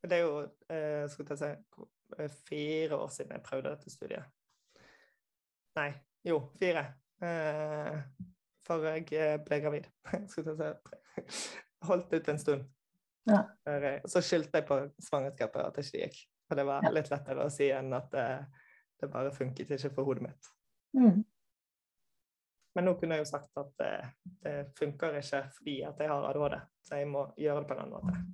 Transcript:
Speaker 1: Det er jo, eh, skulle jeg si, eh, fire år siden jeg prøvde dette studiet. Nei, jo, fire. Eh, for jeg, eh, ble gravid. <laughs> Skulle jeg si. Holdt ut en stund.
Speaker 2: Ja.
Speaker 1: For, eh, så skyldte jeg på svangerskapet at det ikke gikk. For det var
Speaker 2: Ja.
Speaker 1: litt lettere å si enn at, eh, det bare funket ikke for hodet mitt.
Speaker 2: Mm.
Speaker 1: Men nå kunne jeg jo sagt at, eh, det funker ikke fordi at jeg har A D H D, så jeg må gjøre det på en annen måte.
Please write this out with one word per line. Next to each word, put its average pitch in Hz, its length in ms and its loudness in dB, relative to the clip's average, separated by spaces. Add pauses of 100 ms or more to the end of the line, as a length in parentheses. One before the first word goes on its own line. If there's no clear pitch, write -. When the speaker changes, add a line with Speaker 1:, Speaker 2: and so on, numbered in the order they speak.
Speaker 1:
Det 175 140 4
er 170 60 6
jo, 147 160 0 (280)
eh, 151 400 -2
skulle 147 280 -8
jeg - 20 -10
si, 147 480 -8 (320)
eh, 147 160 -6 (140)
fire 151 500 0
år 147 160 -4
siden - 220 -8
jeg - 100 -10
prøvde 135 240 -4
dette 147 200 -10
studiet. - 360 -10 (1500)
Nei, 147 120 0 (360)
jo, 165 160 2 (180)
fire. 165 260 2 (380)
Eh, 151 720 -2 (720)
for 160 180 0
jeg, 160 280 -2
eh, 151 260 4
ble 147 220 0
gravid. 147 260 -2 (180)
<laughs> 196 240 -4
Skulle 156 300 -4
jeg 156 160 -2 (540)
si. - 240 -8 (320)
Holdt 180 280 2
ut 160 160 0
en 151 100 0
stund. 143 280 0 (600)
Speaker 2:
Ja. 208 160 8 (220)
Speaker 1:
For, 143 240 0
eh, 139 120 -2 (100)
så 180 100 6
skyldte 160 400 4
jeg - 80 -4
på 135 120 4 (200)
svangerskapet - 600 0
at - 160 -2
det 143 80 -4
ikke - 160 -4
gikk. - 160 -6 (300)
For 147 120 2
det 139 60 2
var 139 180 0
Speaker 2:
Ja. - 80 8
Speaker 1:
litt 151 160 2
lettere 139 380 -2
å 147 60 2
si 139 200 4
enn 131 220 -2
at, - 200 -4
eh, 131 280 0 (580)
det 139 100 -4
bare 135 220 -2
funket 131 380 -4
ikke 135 240 -4
for 135 100 0
hodet 131 180 0
mitt. - 260 -10 (460)
Speaker 2:
Mm. 220 300 10 (1500)
Speaker 1:
Men 175 100 2
nå 180 140 6
kunne 165 180 0
jeg 151 80 0
jo 151 60 -8
sagt - 260 -6
at, 143 240 -8
eh, - 260 -2 (360)
det 151 120 -4 (220)
funker 147 420 -2
ikke 143 220 -2 (120)
fordi 147 320 -6
at 151 140 -10
jeg 151 100 0
har 143 160 0
A 135 80 -2
D 147 60 -2
H 147 100 2
D, 143 120 -2 (220)
så - 140 -6
jeg 143 120 0
må 143 160 -2 (120)
gjøre 147 240 2
det 143 80 -8
på 135 60 -2
en - 60 -6
annen - 120 -8
måte. - 240 -2 (180)